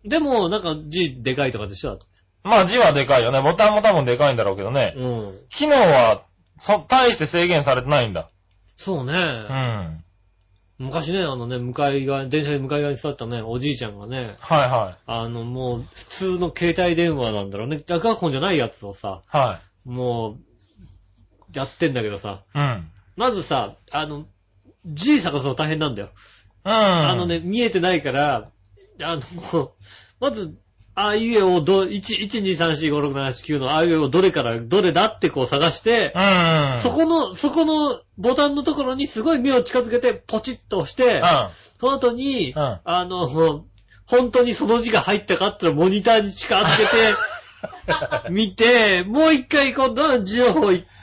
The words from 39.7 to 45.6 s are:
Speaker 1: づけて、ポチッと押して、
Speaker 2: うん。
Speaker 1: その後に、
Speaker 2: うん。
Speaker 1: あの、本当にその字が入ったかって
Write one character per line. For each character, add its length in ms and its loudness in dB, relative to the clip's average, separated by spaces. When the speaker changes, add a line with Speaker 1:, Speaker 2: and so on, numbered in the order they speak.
Speaker 1:
づ 100 -4
け 100 0
て、 140 0
ポ 260 -6
チ 120 -8
ッ 60 -12
と 100 -4
押 120 -4
し 40 -16
て、 220 2
Speaker 2:
う 60 0
ん。 0 -
Speaker 1:
そ 80 0
の 40 2
後 200 0
に、 440 -4
Speaker 2:
う 20 -6
ん。 240 -2
Speaker 1:
あ 220 -2
の、 600 -2
本 240 4
当 120 4
に 120 2
そ 120 -4
の 140 4
字 100 -2
が 120 2
入 160 0
っ 80 -8
た 100 0
か 120 0
っ 100 -8
て 80 0